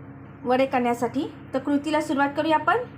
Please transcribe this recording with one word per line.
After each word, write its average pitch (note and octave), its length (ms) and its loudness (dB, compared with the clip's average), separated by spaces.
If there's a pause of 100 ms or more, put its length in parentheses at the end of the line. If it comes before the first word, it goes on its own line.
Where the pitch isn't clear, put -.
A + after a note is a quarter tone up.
(440)
वडे B3+ 220 4
करण्यासाठी. B3 600 0 (280)
तर C4 40 0
कृतीला C#4+ 420 0
सुरुवात C#4+ 360 0
करूया D#4 200 2
आपण. E4+ 280 2 (140)